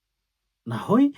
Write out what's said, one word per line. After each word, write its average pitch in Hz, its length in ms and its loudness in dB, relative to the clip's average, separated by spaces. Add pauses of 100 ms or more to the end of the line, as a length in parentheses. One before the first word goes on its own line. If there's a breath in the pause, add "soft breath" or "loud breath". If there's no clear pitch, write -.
(680)
না 117 100 -8 (100)
হয় 262 200 4 (100)